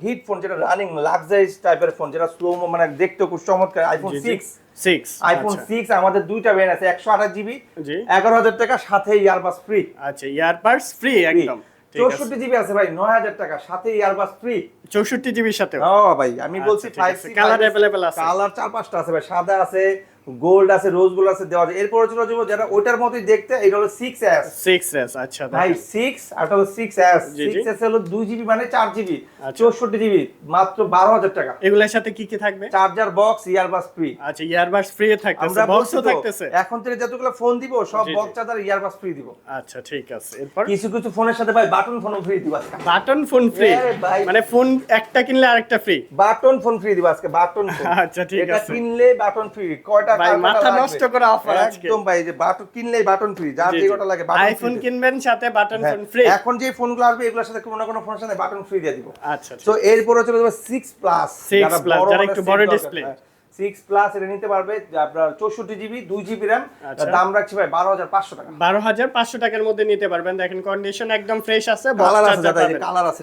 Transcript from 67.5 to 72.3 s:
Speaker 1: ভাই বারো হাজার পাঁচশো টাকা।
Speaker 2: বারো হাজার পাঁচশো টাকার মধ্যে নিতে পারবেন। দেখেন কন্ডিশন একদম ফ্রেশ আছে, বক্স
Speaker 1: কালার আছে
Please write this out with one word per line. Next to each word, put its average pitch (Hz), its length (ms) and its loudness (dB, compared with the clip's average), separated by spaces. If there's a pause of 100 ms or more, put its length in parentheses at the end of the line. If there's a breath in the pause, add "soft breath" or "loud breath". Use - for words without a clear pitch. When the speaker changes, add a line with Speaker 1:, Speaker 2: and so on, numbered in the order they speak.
Speaker 1:
ভাই 180 180 0
বারো 180 180 0
হাজার 185 200 -6
পাঁচশো 196 240 -4
টাকা। 127 100 -18 (160)
Speaker 2:
বারো 190 220 2
হাজার 220 300 0
পাঁচশো 233 280 -2
টাকার 214 240 -2
মধ্যে 214 240 0
নিতে 202 200 0
পারবেন। 175 280 -4
দেখেন 185 280 -6
কন্ডিশন 202 400 -6 (100)
একদম 220 280 -4
ফ্রেশ 220 180 0 (100)
আছে, 233 140 -4 (100)
বক্স 185 80 6
Speaker 1:
কালার 208 180 6
আছে 202 100 6